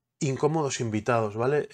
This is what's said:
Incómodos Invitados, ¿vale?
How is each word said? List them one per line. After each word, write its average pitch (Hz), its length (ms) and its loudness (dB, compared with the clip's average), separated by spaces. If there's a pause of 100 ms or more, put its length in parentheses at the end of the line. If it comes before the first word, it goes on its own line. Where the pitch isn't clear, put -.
(180)
Incómodos 147 600 0
Invitados, 110 560 0
¿vale? 131 380 0